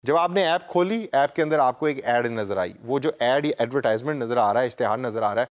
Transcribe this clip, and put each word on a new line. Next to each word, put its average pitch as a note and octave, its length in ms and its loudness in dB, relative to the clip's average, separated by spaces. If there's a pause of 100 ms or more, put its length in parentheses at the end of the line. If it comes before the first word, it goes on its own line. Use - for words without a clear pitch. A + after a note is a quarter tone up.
जब D3 100 2
आपने F3 280 2
ऐप E3+ 180 2
खोली, F#3+ 540 -2
ऐप C#3+ 200 2
के E3 60 0
अंदर D3+ 180 2
आपको C3 280 2
एक C3 160 -4
ऐड A#2+ 240 2
नज़र G#2+ 300 -4
आई, F#2 240 -4
वो B2+ 180 -4
जो D3 220 -2
ऐड C3+ 240 2
या C#3 180 -2
एडवर्टाइजमेंट B2 600 -2
नज़र A#2 140 -2
आ G#2+ 140 2
रहा A#2 100 2
है, B2+ 60 0
इश्तिहार A2+ 320 -2
नज़र A2+ 240 -4
आ G#2 100 0
रहा A2+ 80 0
है B2+ 100 -2